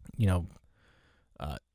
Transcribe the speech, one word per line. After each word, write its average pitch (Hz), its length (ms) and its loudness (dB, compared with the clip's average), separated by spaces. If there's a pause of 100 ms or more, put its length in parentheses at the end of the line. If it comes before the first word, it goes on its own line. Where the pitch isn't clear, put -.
(180)
you 110 80 4
know, 87 220 2 (920)
uh, 73 180 -8 (180)